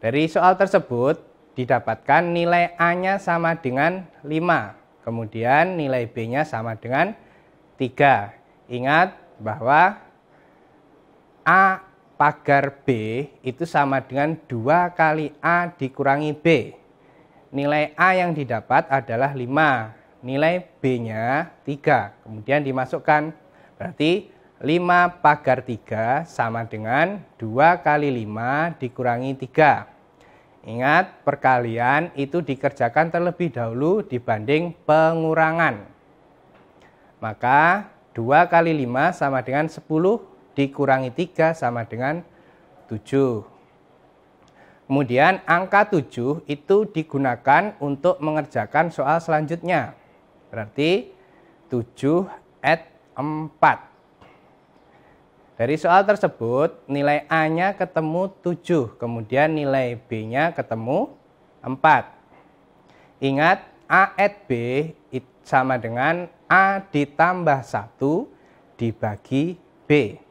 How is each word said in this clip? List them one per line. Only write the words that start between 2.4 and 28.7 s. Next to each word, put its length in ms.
A-nya 400
sama 400
dengan 480
lima, 540
kemudian 800
nilai 260
B-nya 400
sama 320
dengan 380
tiga. 560
Ingat 560
bahwa 560
A 400
pagar 720
B 20
itu 240
sama 320
dengan 480
dua 480
kali 480
A 240
dikurangi 640
B. 400
Nilai 480
A 160
yang 160
didapat 560
adalah 480
lima, 560
nilai 400
B-nya 720
tiga, 560
kemudian 400
dimasukkan. 720
Berarti 560
lima 560
pagar 480
tiga 560
sama 400
dengan 560
dua 480
kali 320
lima 640